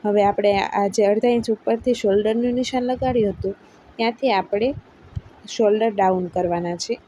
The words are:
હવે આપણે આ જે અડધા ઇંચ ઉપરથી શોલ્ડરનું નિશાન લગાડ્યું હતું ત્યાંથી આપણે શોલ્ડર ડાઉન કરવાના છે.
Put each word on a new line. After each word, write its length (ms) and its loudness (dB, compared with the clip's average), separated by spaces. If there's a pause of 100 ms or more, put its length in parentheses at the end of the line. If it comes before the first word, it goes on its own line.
હવે 240 4
આપણે 260 2 (240)
આ 160 0
જે 160 4
અડધા 240 2
ઇંચ 100 -2 (100)
ઉપરથી 460 -2
શોલ્ડરનું 600 0
નિશાન 280 -4
લગાડ્યું 460 -2
હતું 180 -6 (420)
ત્યાંથી 440 0
આપણે 280 -2 (880)
શોલ્ડર 400 2
ડાઉન 400 2
કરવાના 500 -2
છે. 100 -6 (140)